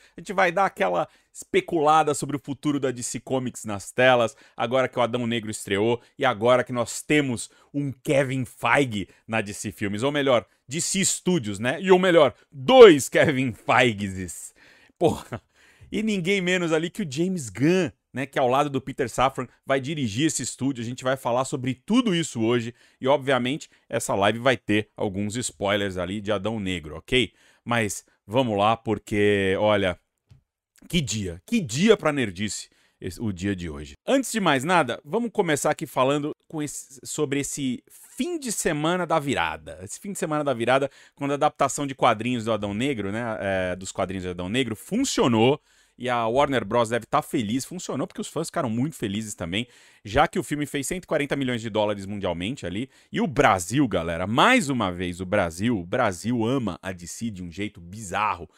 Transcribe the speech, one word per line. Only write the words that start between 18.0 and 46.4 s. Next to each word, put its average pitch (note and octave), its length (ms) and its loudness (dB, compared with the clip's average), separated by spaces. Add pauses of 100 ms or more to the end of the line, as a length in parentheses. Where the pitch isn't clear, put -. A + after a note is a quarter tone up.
né, C3 140 -6
que - 100 -8
ao C#3 100 2
lado C#3 220 2
do C3+ 100 -4
Peter C3 300 -4
Safran B2+ 380 -2 (180)
vai C3+ 160 0
dirigir C3+ 460 -2
esse C#3 160 -2
estúdio. B2 400 -6
A - 20 -8
gente B2+ 180 -12
vai C3 140 0
falar B2 280 -2
sobre C3 280 -4
tudo A#3 400 2
isso D#3 300 -2
hoje A#2 320 0 (260)
e, B2 60 0
obviamente, C3+ 640 0 (180)
essa - 240 -4
live G#2 240 2
vai B2 180 2
ter G#2 400 -2
alguns G#2 400 -4
spoilers G2+ 600 -2
ali F#2 240 -6
de G2+ 100 -6
Adão G#2+ 280 -4
Negro, F2 360 -6
ok? A#2 380 -2 (320)
Mas A2+ 400 -4 (180)
vamos A2+ 320 0
lá, G#2 220 2
porque, G#2 840 0
olha, G2+ 400 2 (880)
que F3 140 0
dia, G2+ 420 -6
que A#3 160 -2
dia E3+ 380 4
pra D#3 140 -2
nerdice G#2 580 -4 (320)
esse, F#2 180 -10
o A2 120 -4
dia F#2+ 240 -2
de F2 120 -8
hoje. D2 280 -12 (100)
Antes C4 260 0
de A3+ 80 -4
mais D3 240 2
nada, D3+ 400 0
vamos A3 280 -4
começar D#3+ 400 0
aqui D3+ 160 -6
falando C#3+ 480 0 (120)
com D#3 140 -8
esse, - 420 -12
sobre C#3+ 360 -4
esse C3 500 -4
fim - 480 -8
de C4 140 -6
semana E3+ 560 -2
da E3 100 0
virada. E2 640 -4
Esse - 180 -14
fim G3 120 -12
de F3+ 80 -10
semana D3+ 240 -4
da C#3+ 100 0
virada, B2 340 0 (280)
quando C#3 160 -6
a C#3+ 40 0
adaptação D3 520 -2
de C3+ 80 -8
quadrinhos A#2 500 0
do A#2 60 0
Adão G#2 240 -2
Negro, A2 360 -2
né, A2+ 280 -6
é, F#2 360 -2
dos F#2 160 -12
quadrinhos F#2+ 340 -4
do F2+ 40 -4
Adão F2+ 200 -6
Negro, A2+ 260 -2
funcionou. D3 840 2 (360)
E A#2+ 140 -6
a A#2+ 160 0
Warner B2+ 400 2